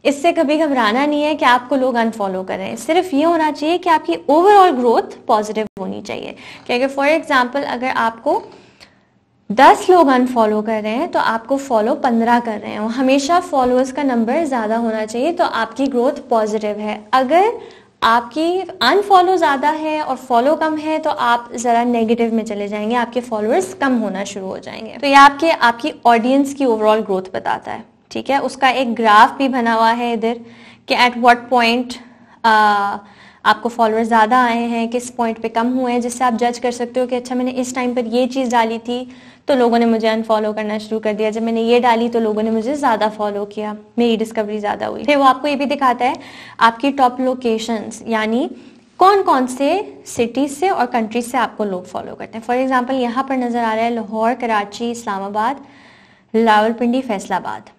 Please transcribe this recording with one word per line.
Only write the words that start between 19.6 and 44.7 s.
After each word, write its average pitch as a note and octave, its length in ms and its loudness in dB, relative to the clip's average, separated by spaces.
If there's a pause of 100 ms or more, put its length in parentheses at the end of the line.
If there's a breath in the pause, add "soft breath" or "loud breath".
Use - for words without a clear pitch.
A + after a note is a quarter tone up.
है D#4 320 -4
और C4 160 -4
फॉलो B3+ 380 2
कम D#4 220 -2
है D#4 200 -4
तो D#4 120 -2
आप A#3+ 440 -2
ज़रा A#3+ 300 0
नेगेटिव A#3 500 0
में A3 100 -2
चले G3+ 240 -6
जाएंगे, G#3 280 -4
आपके A#3+ 240 -2
फॉलोअर्स A#3+ 540 -2
कम C4 240 0
होना G3 260 -4
शुरू F#3+ 220 -10
हो - 120 -8
जाएंगे। - 400 -14
तो C#4+ 80 -4
ये C#4 80 2
आपके, C#4+ 360 6
आपकी A#3 420 0 (140)
ऑडियंस C4 480 2
की C#4 100 -2
ओवरऑल A3 360 2
ग्रोथ F#3+ 340 -4
बताता - 380 -6
है, - 120 -12 (260)
ठीक A3+ 200 -8
है। C4+ 100 2
उसका C4 300 -2
एक A#3+ 240 -2
ग्राफ A3+ 440 6
भी C4+ 100 2
बना A#3 260 0
हुआ A3+ 160 4
है A#3+ 220 -2
इधर A3+ 280 -2 (480 loud breath)
कि C4 80 0
at A#3+ 220 2
what A#3+ 340 4
point, B3 420 0 (500 loud breath)
आ, G#3 540 4 (460 loud breath)
आपको G#3+ 240 0
फॉलोअर्स A3+ 400 0
ज़्यादा A3+ 360 4
आए A#3 180 0
हैं, A#3 260 -4
किस A#3+ 220 -6
पॉइंट A3+ 320 -4
पे A3+ 60 -4
कम A3+ 200 0
हुए B3+ 240 -2
हैं, A#3+ 80 0
जिससे A#3+ 240 -4
आप A#3+ 100 2
जज A#3+ 240 -2
कर A#3+ 140 -2
सकते A#3+ 280 -6
हो B3 60 0
कि B3 100 -4
अच्छा B3 180 -6
मैंने B3+ 180 -2
इस B3+ 220 -6
टाइम B3 200 -2
पर A#3+ 120 -2
ये B3 200 0
चीज़ B3+ 240 -2
डाली A3+ 280 0
थी B3 280 -8 (420 loud breath)
तो C#4+ 60 4
लोगों A#3+ 240 4
ने A#3 80 4
मुझे A3+ 220 2
अनफॉलो A3 440 0
करना G#3+ 260 -4
शुरू G#3+ 220 -6
कर G#3+ 120 -2
दिया, G#3+ 180 -2
जब A3 120 -4
मैंने A3+ 200 -2
ये A#3 180 4
डाली A#3 280 2
तो A#3 120 0
लोगों G#3+ 220 0
ने A3+ 80 0
मुझे A3+ 240 -2
ज़्यादा A3+ 340 0
फॉलो G#3 360 -4
किया, G#3+ 320 -8 (220)
मेरी A#3 180 2
डिस्कवरी G#3+ 420 -4
ज़्यादा G#3 280 -4